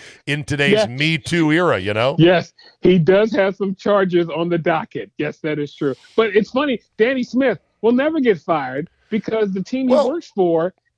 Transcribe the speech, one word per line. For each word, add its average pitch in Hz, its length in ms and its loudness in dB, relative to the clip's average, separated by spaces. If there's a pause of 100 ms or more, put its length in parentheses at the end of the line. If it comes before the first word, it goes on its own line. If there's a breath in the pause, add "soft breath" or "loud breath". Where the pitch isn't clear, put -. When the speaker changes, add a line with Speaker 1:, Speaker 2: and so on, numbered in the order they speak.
(260 loud breath)
Speaker 1:
in 147 180 -4
today's 143 300 0
Speaker 2:
Yeah. 214 120 0
Speaker 1:
Me 147 320 -4
Too 165 320 -2
era, 156 280 2
you 101 160 -4
know? 123 240 0
Speaker 2:
Yes, 170 340 2 (280 soft breath)
he 180 180 4
does 190 340 2
have 196 240 0
some 196 180 -4
charges 185 540 0
on 165 220 -4
the 170 80 0
docket. 156 600 -4
Yes, - 200 -6
that 151 200 -6
is 147 160 -8
true. 139 200 -4 (200)
But 220 220 2
it's 214 140 2
funny, 269 300 -2 (160)
Danny 254 280 0
Smith 247 340 0 (240)
will 226 100 2
never 302 280 0
get 220 200 2
fired 143 480 -4 (220)
because 214 420 -2
the 190 120 -6
team 262 240 -4
Speaker 1:
Well, 262 160 4
Speaker 2:
he 247 60 -2
works 330 200 -8
for 175 440 0 (240)